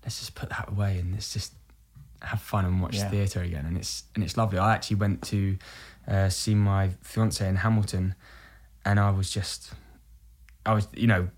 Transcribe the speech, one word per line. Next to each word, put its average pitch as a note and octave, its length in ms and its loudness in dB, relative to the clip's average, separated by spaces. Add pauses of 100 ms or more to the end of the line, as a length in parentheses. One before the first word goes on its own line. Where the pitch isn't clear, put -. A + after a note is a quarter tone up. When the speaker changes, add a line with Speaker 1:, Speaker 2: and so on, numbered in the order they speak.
Speaker 1:
"Let's - 160 -8
just - 160 -14
put - 160 -10
that - 180 -6
away G2 300 0
and F2+ 120 -2
let's G#2 220 -6
just - 200 -6 (680)
have - 200 -4
fun G2+ 220 0
and F#2 180 2
watch F2 140 -2
Speaker 2:
Yeah. G2+ 140 0
Speaker 1:
theatre G2+ 320 0
again." E2 240 -4
And E2+ 120 -2
it's, - 260 -8 (120)
and G#2+ 80 0
it's - 140 -4
lovely. G2 220 2
I G#2+ 140 6
actually - 240 -2
went G2+ 260 0
to, G2 340 0 (500)
uh, G2 220 2
see G#2+ 260 0
my G2 360 4 (100)
fiance A2 460 0
in F#2+ 100 2
Hamilton, G2 580 2 (680)
and G2+ 140 4
I G2+ 120 6
was F#2+ 200 0
just, - 420 -8 (920)
I A2 80 2
was, G#2 200 2
you A#2 140 2
know F#2 200 4 (100)